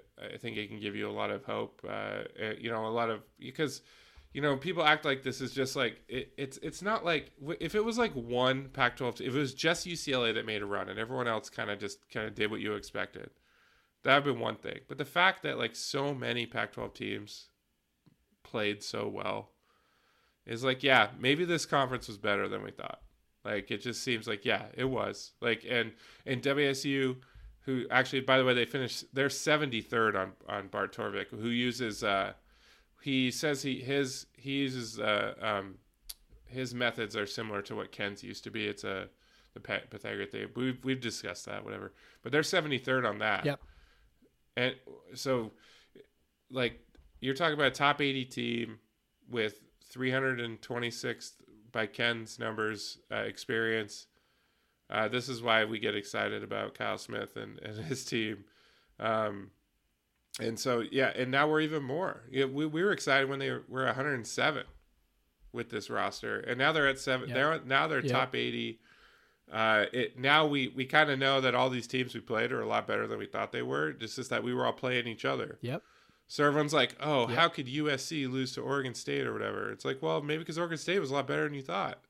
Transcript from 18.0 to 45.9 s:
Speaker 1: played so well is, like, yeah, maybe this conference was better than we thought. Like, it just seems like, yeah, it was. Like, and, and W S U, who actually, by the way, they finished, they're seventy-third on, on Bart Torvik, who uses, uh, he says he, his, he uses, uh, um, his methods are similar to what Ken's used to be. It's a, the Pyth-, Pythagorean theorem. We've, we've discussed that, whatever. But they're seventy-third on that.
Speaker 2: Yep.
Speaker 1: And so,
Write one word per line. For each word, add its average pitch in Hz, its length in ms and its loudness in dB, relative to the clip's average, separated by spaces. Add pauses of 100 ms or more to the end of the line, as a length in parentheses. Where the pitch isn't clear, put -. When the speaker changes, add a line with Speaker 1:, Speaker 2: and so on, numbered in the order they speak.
Speaker 1:
played 104 400 -2
so 110 260 -4
well 101 440 -6 (960)
is, 117 160 -6
like, 131 180 2
yeah, 127 280 8 (100)
maybe 143 260 4
this 170 220 0
conference 127 400 2
was 110 100 -10
better 101 300 2
than 101 160 -6
we 104 80 -10
thought. - 300 -12 (440)
Like, 104 240 -4
it 107 120 -4
just 120 200 -6
seems 113 260 -2
like, 107 180 -4
yeah, 107 180 2 (100)
it 127 120 0
was. 104 560 -2
Like, 117 280 2
and, 117 220 2 (340)
and 127 160 -2
W 139 260 4
S 135 180 0
U, 135 320 2 (440)
who 131 300 -2
actually, 131 300 4
by 131 160 6
the 131 80 6
way, 127 80 8
they 120 100 4
finished, 123 400 -2 (100)
they're 135 160 4
seventy-third 120 840 2
on, 95 160 0 (160)
on 98 220 -4
Bart 98 260 -2
Torvik, 101 360 -2
who 110 180 -4
uses, 120 520 0
uh, 101 300 2 (720)
he 131 280 2
says 143 320 0
he, 139 180 -2
his, 131 520 -2
he 139 280 -4
uses, 120 420 -2
uh, 107 400 2
um, 98 340 -2 (680)
his 123 280 -6
methods 117 440 0
are 104 80 2
similar 104 380 -4
to - 120 -10
what 101 160 -6
Ken's 101 320 -6
used 101 220 -12
to 110 60 -10
be. 107 160 -2
It's 101 180 -4
a, 95 240 -4 (440)
the - 60 -16
Pyth-, 101 300 -4
Pythagorean 101 400 -6
theorem. 104 260 -8
We've, 127 260 -2
we've 131 200 -2
discussed 104 460 -6
that, 104 180 -8
whatever. 101 260 -8 (320)
But 123 80 -8
they're 147 100 4
seventy-third 139 640 2
on 104 140 0
that. 104 240 2
Speaker 2:
Yep. 143 160 0 (960)
Speaker 1:
And 123 200 0 (380)
so, 123 380 0 (960)